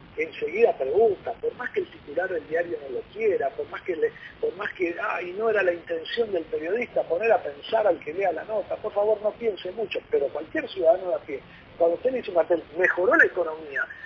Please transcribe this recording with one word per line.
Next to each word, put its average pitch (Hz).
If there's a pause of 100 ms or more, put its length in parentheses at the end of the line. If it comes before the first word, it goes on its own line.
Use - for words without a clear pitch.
(160)
enseguida 160
pregunta, 180
por -
más 247
que 214
el 175
titular 165
del 165
diario 170
no -
lo - (120)
quiera, 190
por -
más 185
que 185
le, 151 (300)
por -
más 202
que, 170
"Ay, 180
no 226
era 208
la 180
intención 170
del 170
periodista 165
poner 190
a 202
pensar -
al 170
que 151
lea 185
la 160
nota", 196
por 214
favor, 208
no 208
piense 202
mucho, 208 (100)
pero 139
cualquier 294
ciudadano 180
de 165
a 147
pie, 139 (380)
cuando 170
usted 247
le 262
dice 208
a -
un 175
cartel, 160 (140)
"Mejoró 185
la 311
economía", 156 (240)